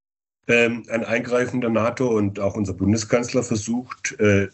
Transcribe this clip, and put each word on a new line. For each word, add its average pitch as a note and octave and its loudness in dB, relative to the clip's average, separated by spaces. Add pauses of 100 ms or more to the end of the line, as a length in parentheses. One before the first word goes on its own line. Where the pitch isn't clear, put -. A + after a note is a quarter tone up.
(480)
Ähm, A#2 2
ein A2+ -2
Eingreifen B2 -2
der A#2 0
nato A#2+ 0
und G#2 0
auch G2 -2
unser G2 -4
Bundeskanzler A2+ 0
versucht, A#2 -4
äh, G2 4